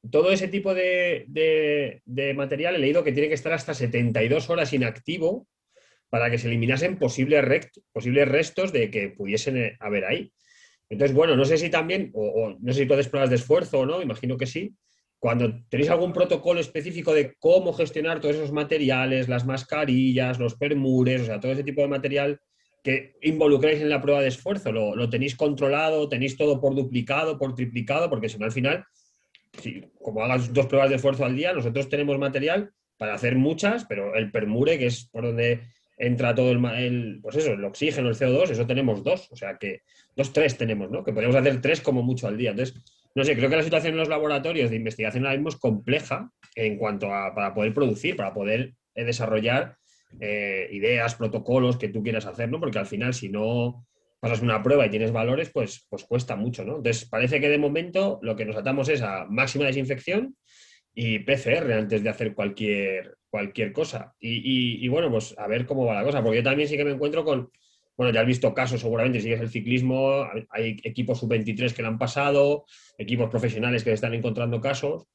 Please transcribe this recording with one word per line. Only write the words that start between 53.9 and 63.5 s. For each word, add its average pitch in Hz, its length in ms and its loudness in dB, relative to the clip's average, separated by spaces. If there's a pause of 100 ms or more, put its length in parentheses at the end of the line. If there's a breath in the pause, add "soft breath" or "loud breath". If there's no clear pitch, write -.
pasas 117 220 -2
una 110 220 2
prueba 135 220 6
y 104 40 0
tienes 110 220 0
valores, 120 420 0
pues, - 360 -4
pues 98 160 -10
cuesta 123 300 -2
mucho, 113 280 -4
¿no? 135 140 -6
Entonces, 117 320 -2
parece 127 300 0
que 147 100 2
de 147 80 4
momento 175 640 0
lo 110 140 -4
que 110 100 -4
nos 107 100 -6
atamos 135 340 -2
es 143 120 2
a 95 240 -4
máxima 131 400 0
desinfección 139 680 -2 (600 soft breath)
y 113 240 -2
P 131 180 0
C 120 160 0
R 147 200 0
antes 107 300 0
de 110 60 0
hacer 104 260 -4
cualquier, 101 840 -4 (100)
cualquier 101 460 -4